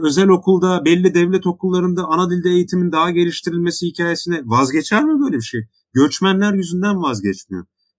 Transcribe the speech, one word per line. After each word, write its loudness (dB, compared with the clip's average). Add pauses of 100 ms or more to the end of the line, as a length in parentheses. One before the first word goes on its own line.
özel 2
okulda, 2
belli 4
devlet 0
okullarında -2
ana 0
dilde -2
eğitimin 0
daha 0
geliştirilmesi -2
hikayesine -4
vazgeçer 0
mi 2
böyle -2
bir -2
şey? -6 (320)
Göçmenler 2
yüzünden -2
vazgeçmiyor. -4 (340)